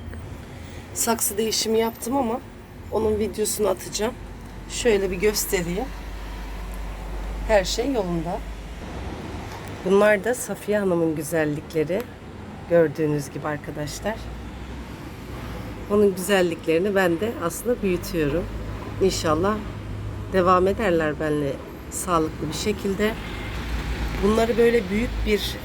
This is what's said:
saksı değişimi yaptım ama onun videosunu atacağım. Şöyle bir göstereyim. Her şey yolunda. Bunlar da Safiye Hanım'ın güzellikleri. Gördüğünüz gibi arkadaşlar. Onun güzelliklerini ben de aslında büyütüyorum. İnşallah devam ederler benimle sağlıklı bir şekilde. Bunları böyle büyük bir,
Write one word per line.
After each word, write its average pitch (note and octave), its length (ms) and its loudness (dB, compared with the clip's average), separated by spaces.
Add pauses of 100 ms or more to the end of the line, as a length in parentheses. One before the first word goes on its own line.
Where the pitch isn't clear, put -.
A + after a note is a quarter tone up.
(960)
saksı A3 440 0
değişimi A3 400 2
yaptım A3+ 380 0
ama B3+ 240 0 (520)
onun G#3+ 260 2
videosunu G#3 500 0
atacağım. G3 460 -2 (560)
Şöyle G3 400 4
bir F#3+ 60 -2
göstereyim. F#3+ 680 0 (1600)
Her G#3 160 6
şey A#3+ 280 0
yolunda. F3 460 0 (1500)
Bunlar G3+ 400 6
da A#3 100 2
Safiye G#3 440 -2
Hanım'ın E3+ 380 2
güzellikleri. D#3 880 0 (680)
Gördüğünüz D3+ 600 4
gibi D3+ 180 -6
arkadaşlar. D3 680 -4 (1800)
Onun G#3 240 6
güzelliklerini F3+ 800 2
ben F3 260 4
de A3+ 120 0 (120)
aslında A3 380 -2
büyütüyorum. E3+ 600 0 (580)
İnşallah F#3 540 4 (760)
devam F3+ 340 6
ederler E3+ 540 2
benimle D3+ 320 0 (380)
sağlıklı D#3+ 580 0
bir D#3 100 -4
şekilde. G#3 560 0 (1080)
Bunları A3 360 4
böyle A#3 320 4
büyük A3+ 200 0 (160)
bir, G#3 380 0